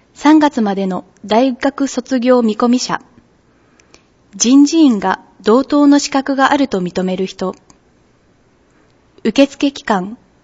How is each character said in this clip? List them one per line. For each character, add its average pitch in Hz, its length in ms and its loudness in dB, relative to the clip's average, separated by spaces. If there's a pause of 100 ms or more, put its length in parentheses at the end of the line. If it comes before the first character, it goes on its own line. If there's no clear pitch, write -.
(160)
三 311 240 4
月 285 240 0
ま 202 100 -2
で 190 140 -4
の 185 180 -8 (180)
大 233 300 0
学 277 340 -4
卒 254 320 -6
業 247 220 2
見 214 160 -2
込 240 120 0
み 247 100 2
者。 - 240 -6 (1300)
人 262 300 4
事 320 140 -2
院 262 180 4
が 190 260 -4 (200)
同 240 200 2
等 294 220 0
の 285 140 4
資 - 100 -6
格 269 260 -4
が 269 180 0
あ 294 40 0
る 277 100 0
と 196 140 -4
認 180 220 -6
め 185 120 -4
る 190 120 -6
人。 - 260 -10 (1700)
受 277 220 2
付 277 260 -4
期 - 120 -18
間、 202 340 -4 (260)